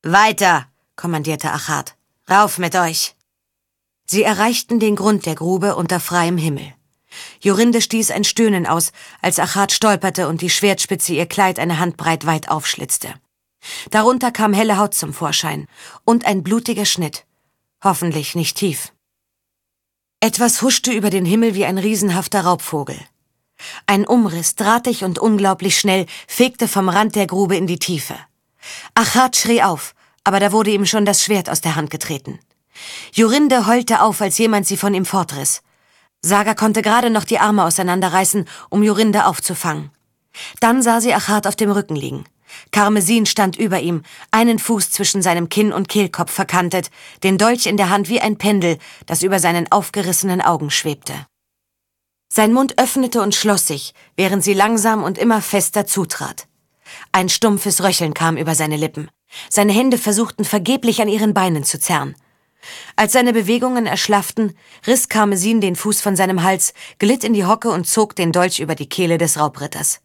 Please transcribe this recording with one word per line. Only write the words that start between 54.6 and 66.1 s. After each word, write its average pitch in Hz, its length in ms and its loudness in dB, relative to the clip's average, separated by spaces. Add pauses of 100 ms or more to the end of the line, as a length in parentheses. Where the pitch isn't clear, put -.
und 175 160 -4
immer 220 240 2
fester - 440 -2
zutrat. - 600 -6 (640)
Ein 185 160 2
stumpfes 202 540 0
Röcheln 170 320 0
kam 165 220 0
über 160 180 -2
seine 156 220 -2
Lippen. 156 340 -6 (400)
Seine 208 220 4
Hände 247 260 4
versuchten 208 460 -2
vergeblich, 226 580 0
an 214 60 0
ihren 208 260 0
Beinen 170 300 0
zu - 160 -4
zerren. 139 340 -2 (800)
Als 214 180 2
seine 247 200 4
Bewegungen 240 540 0
erschlafften, 202 720 -2 (300)
riss 254 220 2
Karmesin 208 520 2
den 185 160 0
Fuß 208 240 -2
von 202 160 0